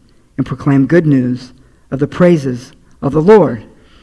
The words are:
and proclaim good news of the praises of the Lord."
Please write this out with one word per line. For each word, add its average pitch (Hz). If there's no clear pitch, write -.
and 135
proclaim 139
good 160
news 123
of 135
the 143
praises 139
of 139
the 156
Lord." 156